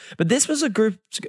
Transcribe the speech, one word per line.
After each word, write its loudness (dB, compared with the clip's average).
But 0
this 2
was 0
a 0
group, 0